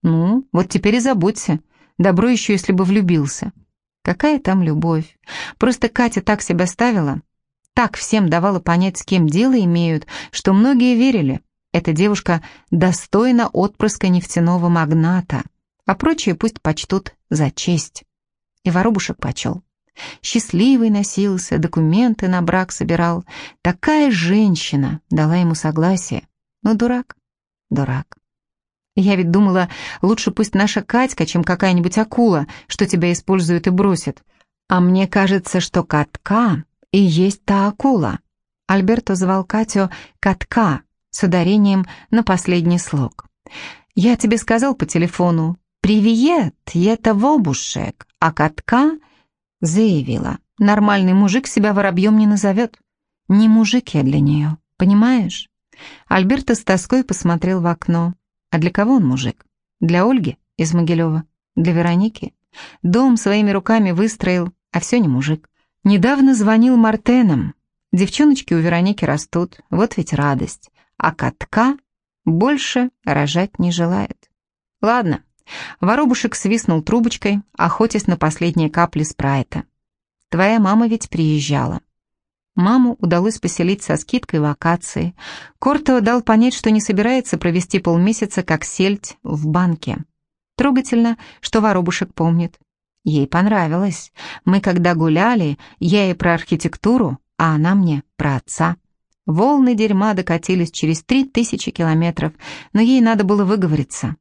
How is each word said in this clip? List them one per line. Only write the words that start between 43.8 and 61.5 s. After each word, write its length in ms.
«Я 200
тебе 220
сказал 380
по 100
телефону: 720
'Привет, 720
это 400
Вобушек', 920
а 120
Катка 640
заявила: 800
'Нормальный 560
мужик 340
себя 260
воробьём 440
не 100
назовёт'». 520
Не 200
мужик 420
я 120
для 180
неё, 380
понимаешь? 720
Альберто 480
с 80
тоской 400
посмотрел 580
в 60
окно. 480
«А 80
для 140
кого 240
он 100
мужик? 400
Для 240
Ольги 360
из 160
Могилёва? 520